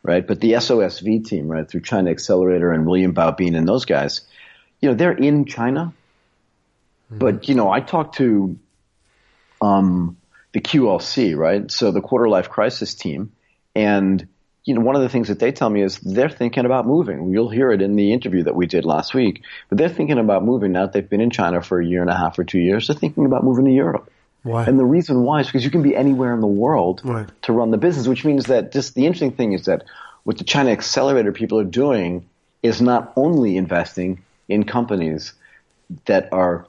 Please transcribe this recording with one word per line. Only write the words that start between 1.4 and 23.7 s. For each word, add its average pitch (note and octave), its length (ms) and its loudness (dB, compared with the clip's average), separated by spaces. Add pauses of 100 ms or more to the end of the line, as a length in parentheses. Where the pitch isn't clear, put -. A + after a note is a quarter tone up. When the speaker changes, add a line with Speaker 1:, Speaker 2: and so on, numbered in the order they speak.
Speaker 1:
right, D#2+ 220 -6
through E2+ 140 -8
China F#2 280 0
Accelerator F2+ 640 0
and D#2+ 140 0
William F#2 260 2
Baobin E2 420 0
and D#2+ 140 0
those B2 160 0
guys, C#2+ 380 -2 (580)
you D3 80 2
know, B2 60 2
they're E3+ 180 2
in D3 320 2
China. C#3+ 480 -4 (1160)
Speaker 2:
Hmm. G#2+ 80 -14
Speaker 1:
But, A2+ 280 0
you C#3 80 2
know, G#2+ 160 4
I B2 100 2
talked D#3 360 -4
to, G2+ 420 2 (1040)
um, F#2 560 2 (360)
the - 80 -2
Q C3 280 2
L F2+ 120 2
C, G2+ 340 -2
right? F#2 360 0
So A2 200 0
the F#2 100 0
Quarter A#2 300 0
Life F#2 180 2
Crisis - 460 -4
team. F2 380 -8 (420)
And, G2 520 2 (380)
you C#3 100 -2
know, A2+ 80 0
one B2+ 120 2
of C#3+ 60 2
the B2+ 80 0
things A#2 200 -2
that G2 100 -4
they A#2+ 140 0
tell A#2+ 180 -2
me G#2 120 0
is F#2+ 180 -2
they're A2+ 280 0
thinking B2 380 -2
about B2+ 200 0
moving. G2 440 -2
You'll A2 180 0
hear A#2+ 240 2
it F#2+ 80 2
in G2+ 160 0
the G2+ 160 2
interview G#2 320 -2
that D2+ 100 -2
we F2 120 0
did E2 180 -2
last D#2 300 -2
week, A#2+ 280 0 (280)
but G2+ 80 0
they're D#3+ 100 2
thinking D3+ 300 -2
about G#2 260 2
moving G#2 280 0
now F2+ 100 0
that F#2+ 100 -2
they've G2 160 -2
been G#2 140 0
in A#2+ 80 2
China F2 320 -2
for F2+ 180 -2
a E2+ 60 -2
year F2+ 160 0
and F2 80 0
a F2+ 60 0
half F2 220 -2
or F2+ 60 -2
two F#2 140 -2
years. F#2+ 280 2
They're D3 100 -2
thinking D3+ 280 -2
about C3 180 0
moving B2+ 220 2
to C3+ 80 4